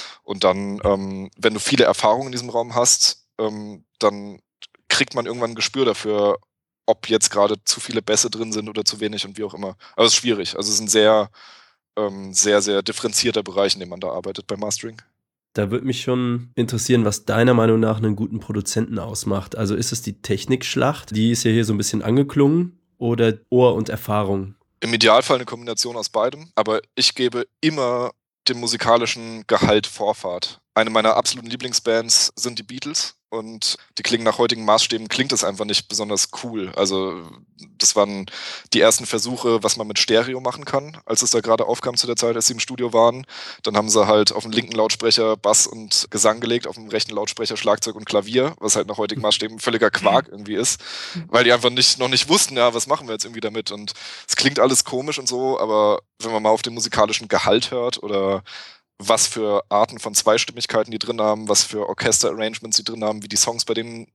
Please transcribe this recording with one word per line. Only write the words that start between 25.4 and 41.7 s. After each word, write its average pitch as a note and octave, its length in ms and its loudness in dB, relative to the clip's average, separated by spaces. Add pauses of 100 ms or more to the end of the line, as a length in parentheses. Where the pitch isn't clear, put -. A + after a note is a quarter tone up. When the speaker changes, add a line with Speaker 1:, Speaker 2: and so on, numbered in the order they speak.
Speaker 1:
Kombination A#2+ 500 -6
aus G#2+ 140 -6
beidem. C3+ 440 -2
Aber G#2+ 260 0 (140)
ich - 200 2
gebe B2 320 -2 (140)
immer B2 500 0 (380)
dem B2 120 -2
musikalischen A#2 840 0
Gehalt G#2+ 400 4
Vorfahrt. - 720 -4 (140)
Eine A2 160 2
meiner A2 260 4
absoluten B2 340 -2
Lieblingsbands A#2 840 0
sind B2 220 -6
die A2+ 60 -8
Beatles. B2+ 520 -8 (160)
Und A2 440 -4 (200)
die - 60 -6
klingen A#2 220 0
nach A2 140 2
heutigen A#2 260 0
Maßstäben, A2 420 2
klingt C3 240 -2
es B2 140 0
einfach G2 200 -4
nicht G#2 220 -4
besonders G#2 440 -2 (120)
cool. G#2+ 320 -6
Also F#2+ 480 -2 (560)
das - 160 4
waren G2+ 320 2 (460)
die - 80 2
ersten A2+ 260 4
Versuche, A#2 560 0
was G#2+ 140 2
man A2 100 -6
mit G#2+ 140 -4
Stereo B2 400 2
machen B2+ 240 -6
kann, D3 420 -6
als A2+ 160 0
es A#2+ 80 -2
da A#2+ 80 2
gerade A2+ 280 2
aufkam A#2+ 300 -4